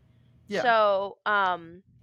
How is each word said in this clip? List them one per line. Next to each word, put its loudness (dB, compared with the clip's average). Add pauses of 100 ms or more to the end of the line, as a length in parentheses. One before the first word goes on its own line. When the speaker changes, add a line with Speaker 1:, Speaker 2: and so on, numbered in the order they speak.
(480)
Speaker 1:
Yeah. -2
Speaker 2:
So, 2
um, -2 (180)